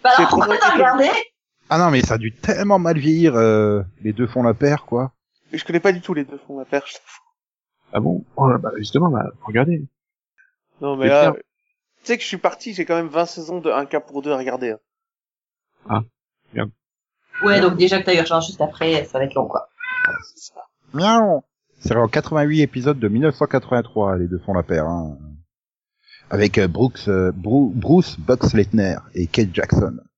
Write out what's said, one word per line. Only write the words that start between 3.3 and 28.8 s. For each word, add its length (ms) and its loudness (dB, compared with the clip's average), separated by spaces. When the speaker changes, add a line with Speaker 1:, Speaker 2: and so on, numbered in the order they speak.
Speaker 3:
euh... 440 4
les 100 -4
Deux 160 -2
Font 160 -2
la 100 4
Paire, 320 0
quoi. 280 -4
Speaker 2:
Et 40 -8
je 60 -10
connais 160 -2
pas 140 2
du 80 -6
tout 120 -6
Les 120 -4
Deux 200 -18
Font 140 -14
la 60 -12
Paire, 200 -4
je 100 -18
t'avoue. 1000 -20
Speaker 4:
Ah 80 -2
bon ? 240 -4
Oh, 140 2
bah, 180 -6
justement, 320 -2
bah, 140 -2
faut 80 -20
regarder. 340 -2
Speaker 2:
Non, 160 -6
mais 80 -2
Speaker 4:
C'est 40 4
Speaker 2:
là, 220 6
Speaker 4:
bien. 80 -8
Speaker 2:
tu 20 -18
sais 140 -2
que 60 -10
je 40 -10
suis 100 -8
parti, 360 -6
j'ai 100 -6
quand 140 -2
même 100 -4
vingt 180 -2
saisons 360 -12
de 100 -2
Un 140 -2
cas 160 -6
pour 200 -10
deux 120 -6
à 40 -2
regarder, 340 -6
hein. 80 -10
Speaker 4:
Ah, 120 2
merde. 180 -6
Speaker 1:
Ouais, 160 4
donc 160 2
déjà 240 2
que 40 -8
t'as 100 2
urgence 320 0
juste 120 -14
après, 460 -2
ça 140 -6
va 40 0
être 120 -6
long, 120 -2
quoi. 220 -6
Speaker 2:
C'est 180 -20
ça. 80 -20
Speaker 3:
Miaou. 500 2
C'est 160 -2
en 120 4
quatre-vingt-huit 540 0
épisodes 380 0
de 100 -2
mille 140 0
neuf 120 2
cent 100 0
quatre-vingt-trois, 720 -2
Les 100 -2
Deux 120 -6
Font 140 -6
la 100 0
Paire, 220 -2
hein. 320 -8
Avec, 280 0
euh, 100 4
Brooks, 420 -2
euh, 240 0
Bru-, 400 0
Bruce 460 2
Boxleitner 800 0